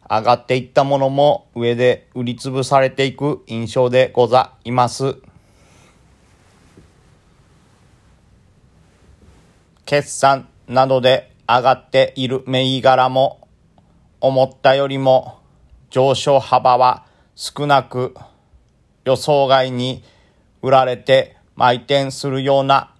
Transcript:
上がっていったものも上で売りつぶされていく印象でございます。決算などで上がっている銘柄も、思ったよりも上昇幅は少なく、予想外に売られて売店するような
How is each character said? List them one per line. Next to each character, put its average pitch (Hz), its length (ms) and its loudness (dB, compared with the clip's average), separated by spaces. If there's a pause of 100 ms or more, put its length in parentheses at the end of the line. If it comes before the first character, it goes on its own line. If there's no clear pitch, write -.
上 110 140 -2
が 117 120 2
っ - 120 -4
て 127 100 -2
い 127 40 -4
っ 123 80 -12
た 143 160 0
も 139 140 0
の 135 100 0
も 143 480 0
上 120 180 -2
で 123 400 -2
売 127 100 -8
り 120 120 -6
つ 135 160 -12
ぶ 131 100 -4
さ 135 160 0
れ 131 120 2
て 135 160 -2
い 131 100 -10
く 143 320 -6
印 113 180 -8
象 123 240 -2
で 127 240 2
ご 120 140 2
ざ 123 240 0 (100)
い 117 80 -10
ま 123 180 0
す。 - 280 -6 (4000)
決 147 280 -2
算 135 360 0 (200)
な 131 180 2
ど 131 140 0
で 127 340 0 (140)
上 120 140 0
が 131 100 2
っ - 180 -6
て 131 240 0
い 131 140 -6
る 131 180 -6
銘 131 340 -2
柄 131 280 4
も、 131 400 -2 (720)
思 131 240 2
っ 131 160 -6
た 135 160 4
よ 139 100 -2
り 135 100 -6
も 131 440 0 (500)
上 131 240 2
昇 139 240 0
幅 127 400 2
は 127 260 2 (300)
少 - 320 -10
な 139 160 2
く、 127 320 -8 (880)
予 131 120 2
想 139 320 0
外 131 240 2
に 127 320 -6 (580)
売 131 80 -4
ら 131 140 4
れ 123 120 -4
て 131 400 0 (200)
売 123 280 0
店 139 280 -2
す - 160 -10
る 135 160 -4
よ 139 160 2
う 139 40 -2
な 139 360 0